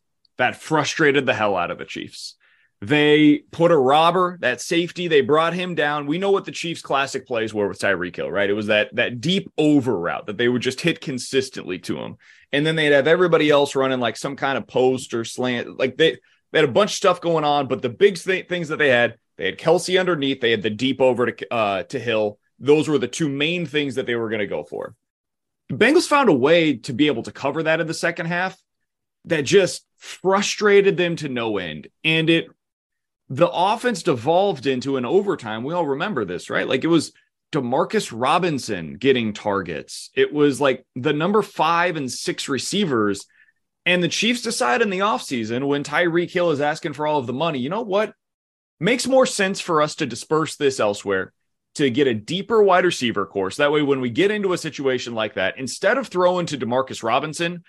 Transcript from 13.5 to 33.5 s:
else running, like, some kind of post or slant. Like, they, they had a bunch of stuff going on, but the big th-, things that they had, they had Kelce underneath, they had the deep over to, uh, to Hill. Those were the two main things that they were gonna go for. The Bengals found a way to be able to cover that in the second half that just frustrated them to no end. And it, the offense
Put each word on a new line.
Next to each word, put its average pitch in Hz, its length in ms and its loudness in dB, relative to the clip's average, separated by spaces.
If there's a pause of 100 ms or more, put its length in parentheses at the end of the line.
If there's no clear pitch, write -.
else 143 260 2
running, 131 240 0
like, 113 160 -2
some 139 180 -8
kind 135 220 -2
of 110 100 -8
post 127 460 0
or 117 120 -4
slant. 123 540 -6
Like, 123 200 -2
they, 160 200 2 (340)
they 156 80 2
had 151 80 4
a 120 40 -6
bunch 196 200 2
of - 40 -6
stuff 180 240 2
going 165 240 0
on, 143 240 0
but 123 140 -4
the 123 80 -2
big 190 260 2
th-, 185 320 -4
things 175 200 -4
that 151 100 -4
they 147 100 4
had, 120 300 2 (180)
they - 80 -6
had 95 140 -4
Kelce 175 420 2
underneath, 147 400 0
they 117 120 2
had 104 100 0
the 110 80 -2
deep 131 320 -2
over 123 280 4
to, - 240 -8
uh, 101 300 0
to - 140 -8
Hill. 110 400 -2 (200)
Those 147 300 4
were 151 100 2
the 120 100 -2
two 160 200 -4
main 156 380 -2
things 139 300 -4
that 127 100 -4
they 120 100 -2
were 113 140 -4
gonna 107 160 -2
go 80 180 -6
for. - 300 -12 (720)
The - 100 -8
Bengals 285 300 4
found 285 200 4
a 170 60 6
way 151 440 4
to - 140 -12
be 131 140 2
able 117 160 0
to 104 100 -12
cover 143 300 -4
that 160 180 0
in 165 60 -4
the 160 80 -6
second 170 320 -4
half 175 340 -4 (640)
that 160 180 0
just 170 440 2 (100)
frustrated 196 1040 2
them 175 180 0
to 151 140 -6
no 117 260 -2
end. 78 300 -6 (180)
And 160 240 2
it, 165 200 2 (840)
the 139 180 2
offense 202 540 0